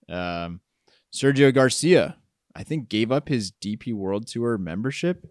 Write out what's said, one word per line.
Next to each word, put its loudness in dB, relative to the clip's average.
Um, -8
Sergio 4
Garcia, 4
I -16
think, -6
gave 0
up 0
his -2
D -8
P -10
World -4
Tour -4
membership. -4